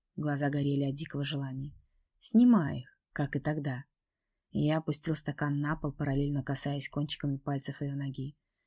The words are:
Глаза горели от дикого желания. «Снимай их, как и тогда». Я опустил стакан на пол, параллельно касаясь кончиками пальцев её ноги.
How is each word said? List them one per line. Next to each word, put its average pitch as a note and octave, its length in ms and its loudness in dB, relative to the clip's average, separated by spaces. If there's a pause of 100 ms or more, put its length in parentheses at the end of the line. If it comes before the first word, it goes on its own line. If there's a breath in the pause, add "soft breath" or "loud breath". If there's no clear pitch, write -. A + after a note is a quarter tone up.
(160)
Глаза D3 340 0
горели C#3+ 360 0
от C#3 100 -2
дикого C#3+ 280 -6
желания. C#3 500 -6 (460)
«Снимай A3 600 6
их, - 200 -16 (120)
как - 240 -2
и C#3 40 -2
тогда». C#3+ 440 -2 (680)
Я D3+ 260 4
опустил D#3 380 -2
стакан D3 440 -2
на D3 160 0
пол, D3+ 160 -2
параллельно C#3+ 520 0
касаясь C#3+ 460 -4
кончиками C#3+ 480 -2
пальцев C#3 440 -4
её C#3 140 -2
ноги. C#3 400 -6 (320)